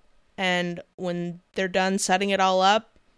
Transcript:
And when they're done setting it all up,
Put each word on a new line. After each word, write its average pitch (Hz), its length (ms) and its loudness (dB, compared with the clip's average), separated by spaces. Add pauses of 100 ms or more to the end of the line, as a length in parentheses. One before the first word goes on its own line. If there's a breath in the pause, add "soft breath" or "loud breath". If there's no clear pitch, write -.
(360)
And 180 460 -2 (140)
when 175 460 -6 (120)
they're 190 140 -2
done 190 320 0
setting 196 320 0
it 190 80 2
all 190 220 2
up, 208 360 2 (200)